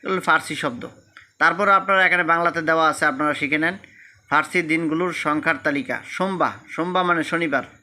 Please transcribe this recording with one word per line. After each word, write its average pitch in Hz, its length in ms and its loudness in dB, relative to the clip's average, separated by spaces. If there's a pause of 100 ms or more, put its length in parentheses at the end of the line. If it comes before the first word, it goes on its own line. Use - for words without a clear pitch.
এগুলো 185 180 -4
ফার্সি 160 340 0
শব্দ। 120 340 -6 (500)
তারপর 170 300 2
আপনারা 190 360 4
এখানে 175 180 2
বাংলাতে 165 380 2
দেওয়া 160 260 2
আছে, 151 180 0
আপনারা 147 280 0
শিখে 143 240 -2
নেন। 170 200 -2 (520)
ফার্সি 151 320 0
দিনগুলোর 165 520 -2
সংখ্যার 156 500 -2
তালিকা। 135 460 -2
সোমবার, 180 440 -2 (160)
সোমবার 180 360 -2
মানে 170 180 0
শনিবার। 156 400 -2 (200)